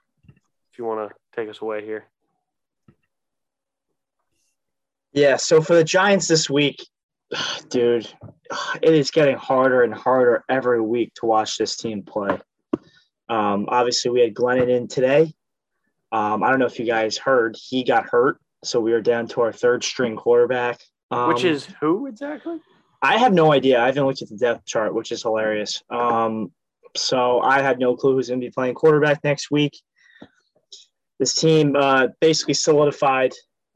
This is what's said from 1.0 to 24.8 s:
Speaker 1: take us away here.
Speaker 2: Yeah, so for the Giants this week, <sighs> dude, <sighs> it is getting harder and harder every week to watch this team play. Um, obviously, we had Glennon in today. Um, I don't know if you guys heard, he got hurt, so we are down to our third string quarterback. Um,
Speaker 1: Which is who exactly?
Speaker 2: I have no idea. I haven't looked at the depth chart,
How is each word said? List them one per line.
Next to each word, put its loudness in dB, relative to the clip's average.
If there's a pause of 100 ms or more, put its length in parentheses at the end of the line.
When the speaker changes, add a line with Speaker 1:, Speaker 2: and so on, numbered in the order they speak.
Speaker 1:
take -8
us -18
away -8
here. -12 (3000)
Speaker 2:
Yeah, 4
so 2
for 2
the 6
Giants 2
this 0
week, 0 (480)
<sighs> -10
dude, 0 (400)
<sighs> -8
it 4
is 2
getting 2
harder 2
and 0
harder 2
every 0
week -2
to -10
watch 0
this -4
team -8
play. -6 (880)
Um, -2
obviously, -2
we 2
had 2
Glennon 0
in 0
today. 2 (800)
Um, -2
I 2
don't 2
know 2
if -8
you -6
guys -2
heard, 0
he -4
got 0
hurt, 2 (240)
so -4
we 0
are 0
down 0
to -6
our 0
third 0
string -4
quarterback. 0 (320)
Um, -2
Speaker 1:
Which -2
is -2 (140)
who -2
exactly? -12 (460)
Speaker 2:
I 2
have 4
no 6
idea. 4
I 2
haven't 0
looked -4
at -14
the -18
depth -2
chart, -4